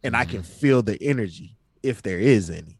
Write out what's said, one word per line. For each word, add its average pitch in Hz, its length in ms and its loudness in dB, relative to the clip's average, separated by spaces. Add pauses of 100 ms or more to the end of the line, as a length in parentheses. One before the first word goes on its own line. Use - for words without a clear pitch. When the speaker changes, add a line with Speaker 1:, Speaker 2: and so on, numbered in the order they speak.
Speaker 1:
And 120 100 -4
I 123 100 2
can 104 180 -10
Speaker 2:
Mm-hmm. - 180 -18
Speaker 1:
feel 135 220 4
the 104 200 -4
energy, 117 540 -6 (260)
if 127 200 -4
there 92 180 -4
is 107 300 4
any. 80 300 -14